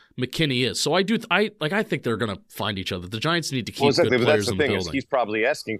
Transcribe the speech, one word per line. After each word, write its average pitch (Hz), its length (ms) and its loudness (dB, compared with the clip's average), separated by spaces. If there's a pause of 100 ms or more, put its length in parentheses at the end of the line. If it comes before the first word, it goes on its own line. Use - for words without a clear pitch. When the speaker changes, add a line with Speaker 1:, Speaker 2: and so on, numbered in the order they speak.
(180)
Speaker 1:
McKinney 127 480 0
is. 104 140 -2
So 147 140 0
I 190 100 4
do, 214 140 2
th-, 226 120 -6
I, 208 300 2
like, 151 140 -2
I 208 100 0
think 156 200 -4
they're 117 120 0
gonna 104 320 -2
find 101 320 -4
each 95 140 -4
other. 90 140 -6
The 110 120 -6
Giants 160 320 -2
need 123 140 -2
to - 80 -10
keep - 80 -6
Speaker 2:
Well, 143 80 6
exactly, 135 220 4
Speaker 1:
good 127 80 4
Speaker 2:
but - 120 4
that's 147 140 2
Speaker 1:
players - 0 -
Speaker 2:
the - 80 0
Speaker 1:
in 95 40 -4
the 143 60 2
Speaker 2:
thing 135 80 0
is 92 140 0
Speaker 1:
building. 82 80 -10
Speaker 2:
he's 135 120 -2
probably 110 400 0
asking 123 340 -2